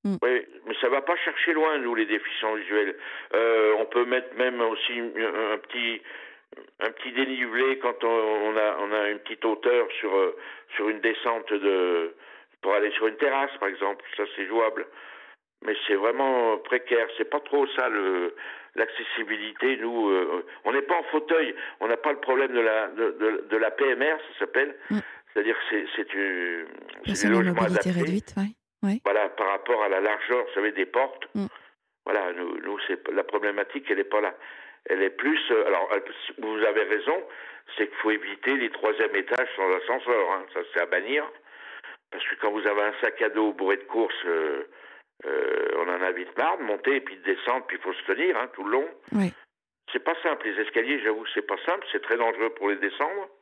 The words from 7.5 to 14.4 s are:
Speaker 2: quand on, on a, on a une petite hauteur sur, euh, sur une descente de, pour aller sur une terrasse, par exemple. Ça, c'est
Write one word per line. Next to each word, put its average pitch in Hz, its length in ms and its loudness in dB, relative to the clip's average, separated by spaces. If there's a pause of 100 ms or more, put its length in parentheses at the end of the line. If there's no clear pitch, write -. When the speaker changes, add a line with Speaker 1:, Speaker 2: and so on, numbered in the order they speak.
Speaker 2:
quand 120 240 -2
on, - 40 2
on 110 480 2
a, 107 240 2
on 104 140 -2
a 107 160 2
une 104 80 -4
petite - 260 -8
hauteur 113 420 4 (120)
sur, 98 180 0
euh, 92 180 4 (420)
sur 104 120 0
une 107 120 -2
descente 113 520 0
de, 90 600 2 (480)
pour 95 100 2
aller 104 200 4
sur 110 160 2
une 107 80 -2
terrasse, 139 420 2
par 98 100 -2
exemple. 98 340 -4 (140)
Ça, 104 60 -2 (140)
c'est 98 100 -4